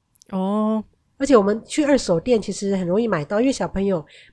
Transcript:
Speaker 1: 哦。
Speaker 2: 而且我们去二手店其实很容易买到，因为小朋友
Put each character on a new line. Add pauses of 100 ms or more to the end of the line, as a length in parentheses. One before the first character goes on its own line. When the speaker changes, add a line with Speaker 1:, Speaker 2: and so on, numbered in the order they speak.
(320)
Speaker 1:
哦。 (360)
Speaker 2:
而
且
我
们
去
二
手
店
其
实
很
容
易
买
到，
因
为
小
朋
友 (300)